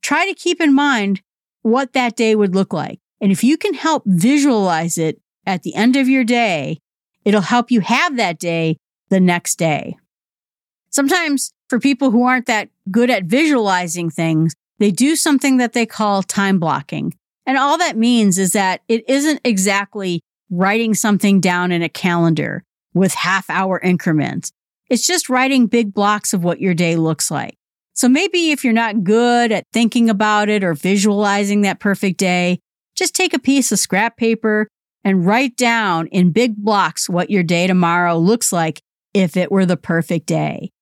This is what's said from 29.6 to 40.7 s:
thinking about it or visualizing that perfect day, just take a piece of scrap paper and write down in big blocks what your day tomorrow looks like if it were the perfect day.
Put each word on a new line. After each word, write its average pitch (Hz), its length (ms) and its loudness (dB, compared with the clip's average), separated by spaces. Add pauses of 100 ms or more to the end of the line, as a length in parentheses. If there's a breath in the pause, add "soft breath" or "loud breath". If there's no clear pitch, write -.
thinking 233 380 2
about 214 400 2
it 214 120 0
or 180 120 -2
visualizing 202 880 0
that 240 180 0
perfect 196 380 -2
day, 180 420 0 (360)
just - 200 -4
take 370 180 -2
a 320 60 0
piece 269 320 0
of 208 80 0
scrap 214 380 -2
paper 220 500 -2 (380)
and 190 200 2
write 233 300 0
down 214 520 0
in 180 260 2
big 220 240 0
blocks 202 500 -2
what 175 220 -2
your 190 140 0
day 170 220 0
tomorrow 175 520 2
looks 196 340 0
like 165 300 -2 (320)
if 190 240 0
it 180 160 -2
were 190 120 2
the 175 120 0
perfect 165 480 -4
day. - 440 -4 (120)